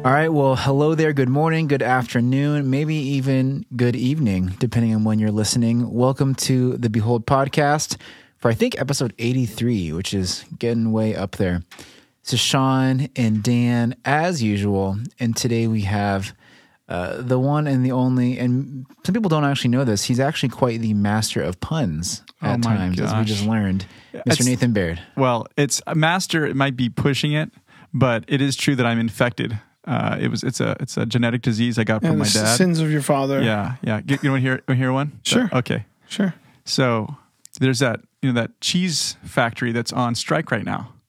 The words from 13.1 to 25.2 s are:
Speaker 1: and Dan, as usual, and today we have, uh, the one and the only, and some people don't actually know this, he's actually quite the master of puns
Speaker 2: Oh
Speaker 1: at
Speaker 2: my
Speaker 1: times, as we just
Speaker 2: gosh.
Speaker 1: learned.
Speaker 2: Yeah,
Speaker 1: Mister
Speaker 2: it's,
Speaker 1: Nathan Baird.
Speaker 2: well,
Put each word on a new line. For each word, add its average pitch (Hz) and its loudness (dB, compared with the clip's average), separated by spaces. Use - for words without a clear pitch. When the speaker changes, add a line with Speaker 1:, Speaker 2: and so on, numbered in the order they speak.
Speaker 1:
and 110 0
Dan, 120 2
as 151 0
usual, 98 0
and 117 -2
today 117 0
we 110 0
have, 101 -2
uh, 87 -6
the 127 0
one 147 0
and 135 2
the 131 2
only, 127 2
and 131 -2
some 185 0
people 220 0
don't 156 2
actually 135 0
know 127 2
this, 107 0
he's 123 0
actually 139 0
quite 117 -2
the 110 0
master 104 0
of 85 -4
puns 90 -4
Speaker 2:
Oh 160 -4
Speaker 1:
at 120 0
Speaker 2:
my 113 2
Speaker 1:
times, 90 0
as 104 0
we 110 2
just 107 0
Speaker 2:
gosh. 104 0
Speaker 1:
learned. 98 0
Speaker 2:
Yeah, - -12
Speaker 1:
Mister 120 2
Speaker 2:
it's, 123 2
Speaker 1:
Nathan 123 2
Baird. 87 0
Speaker 2:
well, 127 0